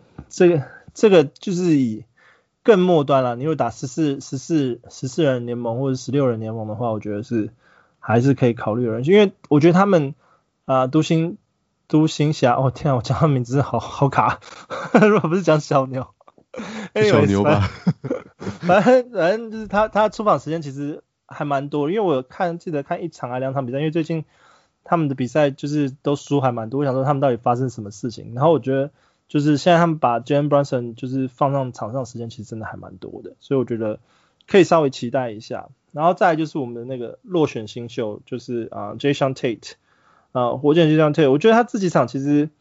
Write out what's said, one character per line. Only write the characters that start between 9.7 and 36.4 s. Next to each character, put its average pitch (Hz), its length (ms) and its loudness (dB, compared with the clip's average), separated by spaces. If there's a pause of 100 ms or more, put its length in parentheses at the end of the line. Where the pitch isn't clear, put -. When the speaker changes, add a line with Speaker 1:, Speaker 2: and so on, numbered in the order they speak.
Speaker 1:
他 190 100 6
们， 160 300 0 (500)
呃， 131 240 0
独 156 140 2
行， 170 340 0 (520)
独 156 180 4
行 151 260 0
侠， 123 220 2
哦， 131 160 0
天 - 220 -4
啊， 127 40 2
我 113 60 -2
讲 - 160 -4
他 165 80 2
名 131 180 2
字 127 160 -2
好， 120 180 -2
好 - 300 -2
卡， 117 320 0 (280)
<laughs> - 260 -10 (120)
如 208 140 4
果 156 80 -2
不 170 80 0
是 196 60 0
讲 156 180 4
小 135 260 0
牛。 131 200 -8 (880)
Speaker 2:
是 214 160 2
小 110 160 4
牛 98 160 2
吧？ 196 260 2
Speaker 1:
Anyways， - 960 -6
反-， 185 160 4
<laughs> - 0 -
反 - 20 2
正， 254 260 4
反 180 220 0
正 226 180 -6
就 220 80 -12
是 214 80 -12
他， 202 220 0
他 214 200 0
出 220 160 -8
场 170 140 2
时 147 100 -10
间 165 140 -6
其 143 80 -10
实 143 320 -10 (240)
还 - 180 -10
蛮 143 240 -4
多， 147 220 -2
因 202 60 -2
为 226 40 -2
我 151 220 0
看， 170 360 -6
记 180 120 -12
得 143 120 -4
看 180 200 -6
一 170 60 -8
场 127 200 -12
还 127 120 -6
两 135 120 -4
场 135 140 -4
比 120 60 -8
赛， 135 60 -4
因 151 60 -4
为 156 60 -2
最 160 140 -2
近 160 200 -6 (600)
他 175 120 -2
们 156 120 0
的 135 60 -2
比 127 120 -4
赛 147 240 2
就 139 180 -10
是 147 220 -2
都 143 260 -4
输 143 240 -2
还 131 120 0
蛮 113 180 -6
多， 135 100 -4
我 147 40 0
想 131 100 -2
说 135 100 0
他 147 80 0
们 139 80 0
到 139 100 2
底 117 60 0
发 120 200 0
生 131 120 -4
什 117 140 -10
么 101 80 -12
事 120 200 -10
情。 107 240 -14
然 127 100 -2
后 170 80 6
我 143 60 2
觉 131 140 -4
得 135 180 -2 (360)
就 151 140 -2
是 147 160 2
现 175 160 2
在 165 60 6
他 170 80 4
们 156 120 0
把 120 220 0
Jalen 143 280 0
Brunson 135 460 0
就 127 140 -10
是 131 180 -4
放 139 260 -2
上 131 200 -4
场 113 200 -10
上 131 140 -6
时 - 120 -14
间 117 120 -10
其 - 60 -20
实 104 80 -14
真 110 160 -12
的 107 60 -12
还 - 100 -14
蛮 92 200 -18
多 95 260 -16
的， - 180 -18
所 - 160 -4
以 - 20 2
我 123 60 0
觉 117 120 -6
得 110 220 -6 (480)
可 202 120 4
以 170 60 8
稍 165 160 2
微 143 100 0
期 123 200 -10
待 127 200 -4
一 107 100 -14
下。 110 280 -12 (220)
然 147 140 -6
后 175 100 2
再 185 160 2
来 160 60 0
就 160 100 -4